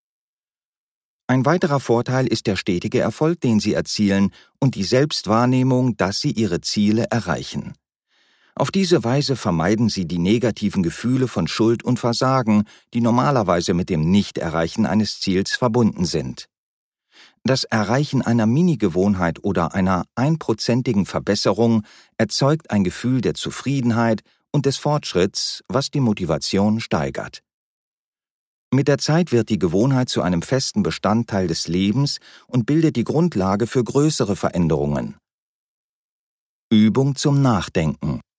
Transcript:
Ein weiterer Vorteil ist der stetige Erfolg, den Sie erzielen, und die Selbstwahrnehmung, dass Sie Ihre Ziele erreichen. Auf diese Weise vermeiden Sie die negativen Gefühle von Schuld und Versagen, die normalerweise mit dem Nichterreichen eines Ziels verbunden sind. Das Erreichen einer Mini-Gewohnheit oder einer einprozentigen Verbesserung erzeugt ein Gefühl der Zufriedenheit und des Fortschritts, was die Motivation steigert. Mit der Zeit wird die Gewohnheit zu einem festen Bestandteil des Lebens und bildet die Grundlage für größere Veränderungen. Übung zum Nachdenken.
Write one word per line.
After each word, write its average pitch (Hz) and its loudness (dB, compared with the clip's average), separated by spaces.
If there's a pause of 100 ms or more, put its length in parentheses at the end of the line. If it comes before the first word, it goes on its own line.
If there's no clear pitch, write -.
(1300)
Ein 127 2
weiterer 151 2
Vorteil 127 0
ist - -4
der 101 0
stetige 104 -2
Erfolg, 156 0
den 113 2
Sie 104 0
erzielen, 98 0 (300)
und 127 2
die 101 -4
Selbstwahrnehmung, 127 2
dass 95 -2
Sie - -2
Ihre 101 -2
Ziele 107 0
erreichen. 95 -6 (800)
Auf - -2
diese 175 2
Weise 131 0
vermeiden 104 0
Sie 95 -4
die 85 -4
negativen 101 0
Gefühle 127 -2
von 87 -2
Schuld 113 0
und 123 0
Versagen, 117 2 (280)
die 120 -2
normalerweise 113 2
mit 90 -2
dem 80 0
Nichterreichen 85 0
eines 104 0
Ziels 95 -2
verbunden 113 2
sind. 69 -6 (1000)
Das 113 0
Erreichen 117 0
einer 113 2
Mini-Gewohnheit 101 0
oder 90 -2
einer 92 0
einprozentigen 123 0
Verbesserung 107 0 (320)
erzeugt 135 0
ein 101 2
Gefühl 127 -2
der 85 -2
Zufriedenheit 117 -2 (280)
und 147 0
des 135 -2
Fortschritts, - -2
was 127 -2
die 147 -2
Motivation 101 0
steigert. 69 -6 (1300)
Mit 127 2
der 139 4
Zeit 160 0
wird 117 2
die 107 0
Gewohnheit 123 2
zu - -2
einem 87 0
festen 123 -2
Bestandteil 95 0
des 80 -4
Lebens 104 0 (280)
und 127 0
bildet 156 2
die 113 0
Grundlage 113 0
für 123 0
größere 135 0
Veränderungen. 73 -2 (1500)
Übung 113 4
zum 139 2
Nachdenken. 80 -2 (160)